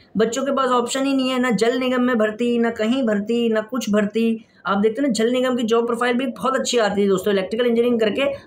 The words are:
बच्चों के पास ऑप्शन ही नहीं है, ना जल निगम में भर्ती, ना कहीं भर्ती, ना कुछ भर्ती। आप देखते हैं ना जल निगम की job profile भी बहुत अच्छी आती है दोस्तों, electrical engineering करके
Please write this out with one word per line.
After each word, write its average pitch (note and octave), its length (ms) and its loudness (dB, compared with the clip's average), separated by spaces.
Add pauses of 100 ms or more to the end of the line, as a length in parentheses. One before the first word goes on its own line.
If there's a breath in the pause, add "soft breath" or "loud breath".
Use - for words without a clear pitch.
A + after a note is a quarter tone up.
(180 loud breath)
बच्चों A3+ 280 0
के C#4 60 -2
पास B3+ 180 0
ऑप्शन B3 360 0
ही C#4 80 0
नहीं C4 160 0
है, B3+ 100 0
ना B3+ 120 0
जल A3+ 280 2
निगम B3+ 220 0
में B3 160 2
भर्ती, A3 420 0
ना A#3 100 2
कहीं A3+ 340 -2
भर्ती, A3+ 460 0
ना G#3+ 120 2
कुछ A3+ 280 -6
भर्ती। A3 560 0 (200 loud breath)
आप G3 120 0
देखते G#3+ 240 0
हैं D4 60 0
ना A#3+ 60 0
जल A3+ 180 0
निगम B3+ 240 0
की B3 80 -2
job A#3 220 0
profile A#3+ 320 -2
भी C4+ 100 -2
बहुत A#3+ 280 -2
अच्छी B3 220 -2
आती G3+ 240 2
है G3+ 60 2
दोस्तों, G3 260 2
electrical G#3 320 -2
engineering A#3 340 2
करके G#3+ 220 0 (260 loud breath)